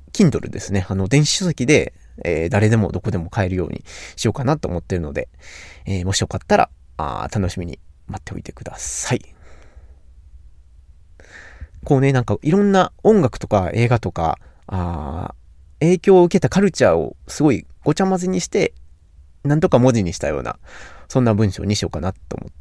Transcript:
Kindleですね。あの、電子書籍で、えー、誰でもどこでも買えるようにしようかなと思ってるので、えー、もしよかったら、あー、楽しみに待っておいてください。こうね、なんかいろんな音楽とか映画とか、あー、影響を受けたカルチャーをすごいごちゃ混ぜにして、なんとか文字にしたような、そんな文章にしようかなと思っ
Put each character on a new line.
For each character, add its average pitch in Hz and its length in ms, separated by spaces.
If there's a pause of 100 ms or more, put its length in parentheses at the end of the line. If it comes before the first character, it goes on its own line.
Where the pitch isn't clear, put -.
(120)
Kindle - 400
で 87 80
す - 120
ね。 95 160
あ 95 60
の、 95 140
電 143 180
子 - 60
書 - 140
籍 151 200
で、 117 280 (300)
え 82 220
ー、 87 40
誰 107 200
で 117 80
も 104 140
ど 90 100
こ - 80
で 98 80
も 85 140
買 95 160
え - 20
る 92 60
よ 92 100
う - 40
に - 140 (320)
し - 100
よ 110 60
う - 20
か 135 100
な 151 160
と - 80
思 87 120
っ - 40
て - 100
る 87 80
の 73 120
で、 - 160 (580)
え 95 140
ー、 87 40
も 95 80
し - 80
よ - 60
か - 100
っ - 80
た 208 120
ら、 - 120 (280)
あ - 300
ー、 - 120
楽 92 100
し - 100
み 87 60
に 80 140 (260)
待 - 160
っ - 20
て - 120
お - 20
い - 60
て - 80
く - 120
だ - 140
さ - 380
い。 - 60 (2500)
こ 139 140
う 131 40
ね、 139 120
な 127 80
ん - 20
か 107 200
い 151 80
ろ 190 80
ん 202 120
な 190 300
音 214 200
楽 127 180
と - 80
か 92 260
映 117 140
画 117 120
と 90 120
か、 82 260 (300)
あ 85 640 (460)
ー、 147 60
影 180 140
響 185 220
を - 20
受 175 140
け - 20
た 123 100
カ 185 120
ル 202 80
チ 131 160
ャ 90 80
ー 82 40
を 78 200 (100)
す - 140
ご 151 100
い 98 140 (180)
ご 156 120
ち - 60
ゃ 190 40
混 190 140
ぜ 185 80
に 185 140
し - 60
て、 - 280 (680)
な 147 120
ん 156 40
と 156 100
か 127 100
文 127 120
字 117 120
に 85 100
し - 60
た 73 80
よ 73 140
う - 20
な、 - 160 (480)
そ - 120
ん 127 40
な 113 100
文 101 180
章 85 140
に 101 100
し - 60
よ 90 60
う - 40
か - 80
な 92 140
と - 240
思 - 100
っ - 140